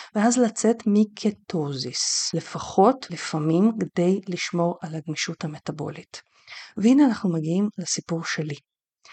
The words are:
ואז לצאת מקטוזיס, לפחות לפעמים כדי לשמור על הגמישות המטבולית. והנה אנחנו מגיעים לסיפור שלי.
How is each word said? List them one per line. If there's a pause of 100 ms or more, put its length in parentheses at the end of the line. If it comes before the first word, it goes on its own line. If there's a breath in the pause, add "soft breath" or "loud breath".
(140)
ואז
לצאת (100)
מקטוזיס,
לפחות
לפעמים
כדי
לשמור
על
הגמישות
המטבולית. (540 loud breath)
והנה
אנחנו
מגיעים (100)
לסיפור
שלי. (560 loud breath)